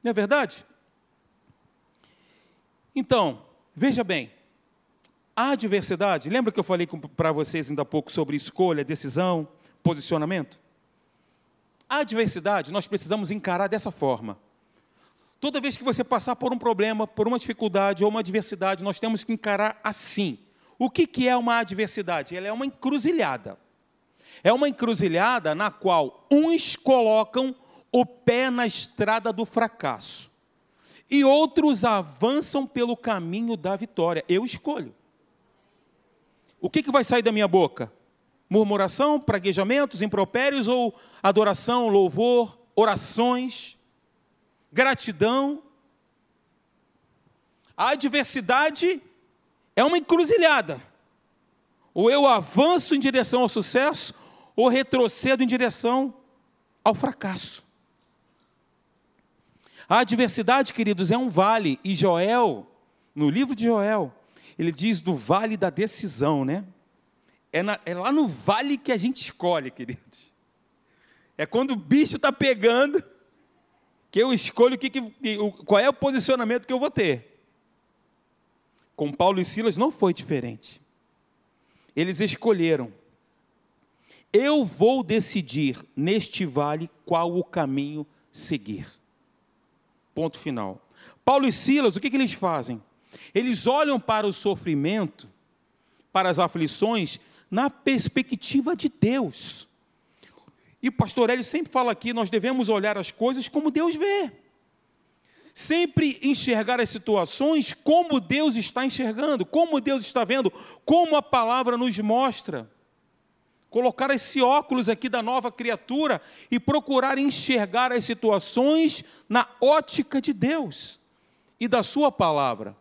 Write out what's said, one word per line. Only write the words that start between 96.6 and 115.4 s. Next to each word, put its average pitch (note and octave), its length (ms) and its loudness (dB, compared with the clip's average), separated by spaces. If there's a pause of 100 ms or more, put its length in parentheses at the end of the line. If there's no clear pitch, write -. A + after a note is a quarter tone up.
na B3+ 180 0
perspectiva C4+ 1080 -2
de D4+ 140 -4
Deus. - 800 -2 (1120)
E B3 80 0
o - 20 -4
pastor A#3 380 0
Hélio B3 140 0
sempre - 280 -6
fala B3 200 0
aqui: A#3+ 220 -6
nós A3 180 -2
devemos A#3 360 0
olhar G#3 300 0
as G3 140 -8
coisas B3+ 360 -2
como D4+ 220 -2
Deus D#4 260 0
vê. F#4+ 360 -2 (1200)
Sempre D#4 720 0
enxergar A#3+ 560 0
as A3+ 100 0
situações A3+ 840 0
como D#4 460 2
Deus A#3+ 360 0
está B3 300 -4
enxergando, B3+ 600 -2
como D#4+ 340 2
Deus C4 240 -2
está A#3 200 -2
vendo, A3 280 0 (320)
como D#4+ 320 4
a C#4+ 60 4
palavra A#3+ 560 0
nos A#3+ 220 -2
mostra. G#3+ 720 -2 (1000)
Colocar B3 420 0
esse C4 300 -2
óculos B3+ 460 2
aqui A3+ 220 -2
da A#3+ 120 -2
nova A#3+ 300 -4